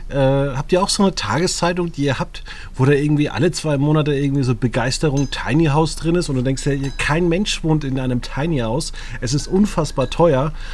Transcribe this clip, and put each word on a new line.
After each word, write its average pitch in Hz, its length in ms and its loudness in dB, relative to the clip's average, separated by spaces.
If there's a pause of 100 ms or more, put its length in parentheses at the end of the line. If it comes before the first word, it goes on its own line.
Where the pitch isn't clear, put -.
Äh, 139 460 2
habt 123 160 -4
ihr 185 120 4
auch 196 80 0
so - 120 2
eine 190 120 4
Tageszeitung, 175 760 -2
die 147 120 -4
ihr 139 160 0
habt, - 260 -8 (320)
wo 127 80 2
da 139 80 6
irgendwie 147 380 2
alle 165 200 0
zwei 151 280 -2
Monate 151 360 2
irgendwie 139 300 0
so 123 100 2
Begeisterung 127 760 0
Tiny 160 360 0
House 151 300 2
drin 170 180 -2
ist 175 140 0
und 139 80 -2
du 127 60 0
denkst, 131 240 -2
ja, 139 100 0 (220)
kein 170 300 0
Mensch 185 360 0
wohnt 156 180 2
in 131 160 -2
einem 127 240 0
Tiny 151 360 -2
House, 117 340 -2 (280)
es 127 140 -2
ist 147 140 -2
unfassbar 156 600 0
teuer, 151 420 4 (220)